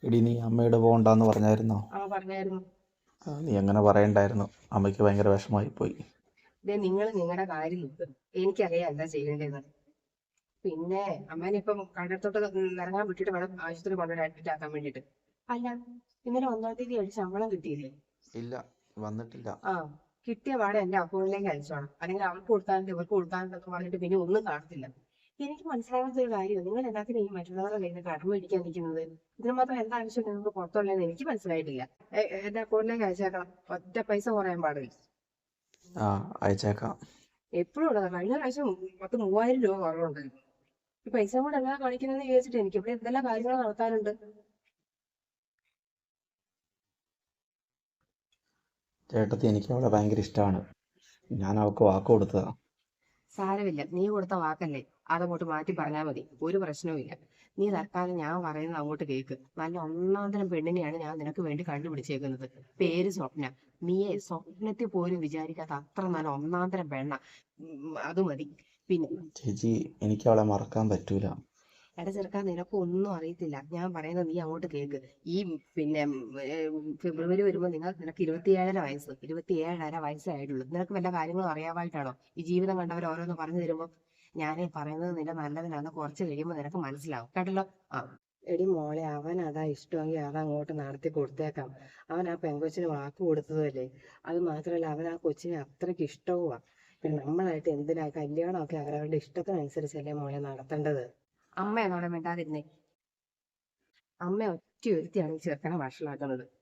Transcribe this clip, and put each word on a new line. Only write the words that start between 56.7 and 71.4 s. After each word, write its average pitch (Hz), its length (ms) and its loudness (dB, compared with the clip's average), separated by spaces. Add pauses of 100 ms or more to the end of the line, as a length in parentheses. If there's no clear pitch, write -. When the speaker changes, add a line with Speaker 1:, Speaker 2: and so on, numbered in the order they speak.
Speaker 2:
ഇല്ല. - 180 -8 (420)
നീ 202 120 4
തൽക്കാലം 180 460 -2
ഞാൻ 165 260 -2
പറയുന്നത് 160 360 -4
അങ്ങോട്ട് 147 260 -4
കേക്ക്. 135 320 -4 (220)
നല്ല 165 200 -4
ഒന്നാം 185 540 0
തരം 196 180 0
പെണ്ണിനെയാണ് 170 460 0
ഞാൻ 160 220 -6
നിനക്ക് 151 220 -6
വേണ്ടി 160 280 -2
കണ്ടുപിടിച്ചേക്കുന്നത്. 139 840 -6 (300)
പേര് 180 300 4
സ്വപ്ന. 143 400 -4 (320)
നീയെ 190 360 2
സ്വപ്നത്തിൽ 208 680 -6
പോലും 180 340 0
വിചാരിക്കാത്ത 160 500 -6
അത്ര 151 320 -6
നല്ല 165 260 0
ഒന്നാം 165 420 0
തരം 180 200 -4
പെണ്ണ. 135 280 -4 (420)
ഉം, 151 380 -10
അത് 165 240 -2
മതി. 143 340 -2 (320)
പിന്നെ 165 200 2 (280)
Speaker 1:
ചേച്ചി, 113 640 0
എനിക്ക് 107 260 4
അവളെ 110 140 8
മറക്കാൻ 107 460 2
പറ്റൂല. 98 380 0 (720)